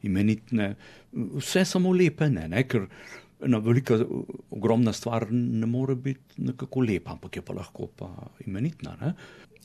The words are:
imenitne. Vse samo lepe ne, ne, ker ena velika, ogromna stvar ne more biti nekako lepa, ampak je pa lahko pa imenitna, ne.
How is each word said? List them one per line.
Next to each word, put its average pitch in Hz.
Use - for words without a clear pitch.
imenitne. 104
Vse 143
samo 185
lepe 165
ne, 82
ne, 98
ker 110
ena 123
velika, 113
ogromna 113
stvar 113
ne 117
more 127
biti 131
nekako 127
lepa, 104
ampak -
je 92
pa -
lahko -
pa 92
imenitna, 98
ne. 135